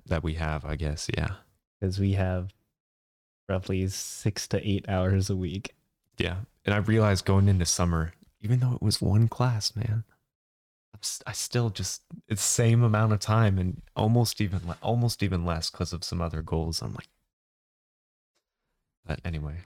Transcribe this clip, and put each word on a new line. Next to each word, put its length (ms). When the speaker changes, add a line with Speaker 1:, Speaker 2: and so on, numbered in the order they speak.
Speaker 1:
that 140
we 140
have, 300
I 100
guess, 400
yeah. 200
Speaker 2:
'Cause 180
we 140
have 380
roughly 380
six 600
to 180
eight 220
hours 420
a 40
week. 380
Speaker 1:
Yeah, 220
and 120
I 20
realized 480
going 220
into 180
summer, 480
even 180
though 140
it 100
was 180
one 260
class, 480
man, 280
I'm 80
s-, 240
I 60
still 400
just, 320
it's 160
same 400
amount 300
of 60
time 380
and 240
almost 460
even 260
le-, 160
almost 400
even 200
less 280
'cause 200
of 120
some 180
other 220
goals. 400
I'm 100
like, 160
but 180
anyway, 300